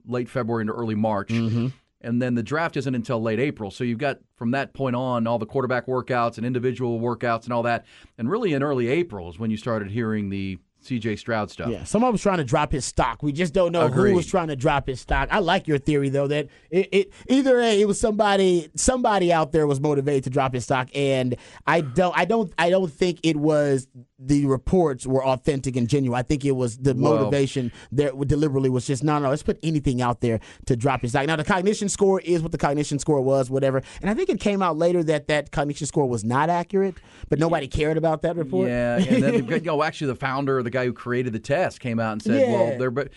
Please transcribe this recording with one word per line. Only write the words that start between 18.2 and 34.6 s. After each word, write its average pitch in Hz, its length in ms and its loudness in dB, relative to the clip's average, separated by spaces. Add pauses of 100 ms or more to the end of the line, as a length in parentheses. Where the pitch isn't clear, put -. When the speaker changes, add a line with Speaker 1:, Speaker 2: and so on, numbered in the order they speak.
Speaker 2:
somebody 208 560 2
out 160 220 2
there 156 120 4
was 143 140 2
motivated 143 460 0
to 135 40 -6
drop 131 240 0
his 120 120 -4
stock, 127 280 -2
and 135 440 0 (280)
I 156 140 4
don't, 160 380 0
I 180 80 2
don't, 226 320 0
I 170 120 2
don't 185 220 2
think 175 320 -2
it 160 140 2
was 147 500 2 (320)
the 143 260 2
reports 139 600 2
were 131 200 0
authentic 131 520 0
and 120 120 2
genuine. 131 280 2
I 127 60 0
think 147 220 -2
it 139 60 2
was 123 260 -2
the 131 160 2
Speaker 1:
Well 139 240 4
Speaker 2:
motivation 135 540 0 (200)
there 139 200 0
deliberately 135 580 0
was 127 160 -2
just, 139 200 -2
"No, 151 140 2
no, 139 100 0
let's 151 140 -2
put - 200 -4
anything 147 380 0
out 120 180 0
there 113 220 0 (240)
to 131 100 2
drop 127 260 0
his 120 100 -4
stock." 139 160 0
Now, 160 100 0
the 151 80 -2
cognition 202 420 0
score 190 320 2
is 165 220 0
what 165 100 -6
the 147 60 -6
cognition 147 420 0
score 147 220 2
was, 131 280 2
whatever. 135 320 2 (200)
And 190 80 -2
I 214 40 2
think 359 160 -2
it 254 120 0
came 196 200 2